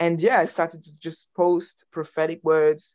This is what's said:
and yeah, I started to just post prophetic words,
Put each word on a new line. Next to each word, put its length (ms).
and 200
yeah, 180
I 80
started 380
to 60
just 340
post 560
prophetic 540
words, 500